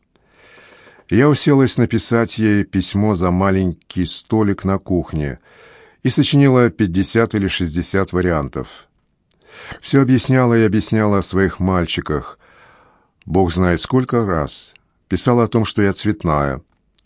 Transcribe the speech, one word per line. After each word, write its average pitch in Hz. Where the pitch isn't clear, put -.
Я 123
уселась 139
написать 117
ей 104
письмо 101
за 90
маленький 92
столик 104
на 95
кухне 76
и 131
сочинила 135
пятьдесят 98
или 98
шестьдесят 87
вариантов. 80
Всё 139
объясняла 127
и 113
объясняла 104
о 90
своих 92
мальчиках. 87
Бог 87
знает 87
сколько 127
раз. 80
Писала 120
о 110
том, 110
что -
я 98
цветная, 73